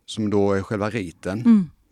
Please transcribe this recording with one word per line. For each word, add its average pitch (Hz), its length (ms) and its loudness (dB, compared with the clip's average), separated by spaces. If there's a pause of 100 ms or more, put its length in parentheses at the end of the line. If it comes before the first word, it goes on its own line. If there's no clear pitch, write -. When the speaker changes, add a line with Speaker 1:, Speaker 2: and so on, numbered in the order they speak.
Speaker 1:
Som 107 240 -6
då 101 240 2
är 98 80 0
själva 104 280 -4
riten. 101 520 -8
Speaker 2:
Mm. 208 280 4 (220)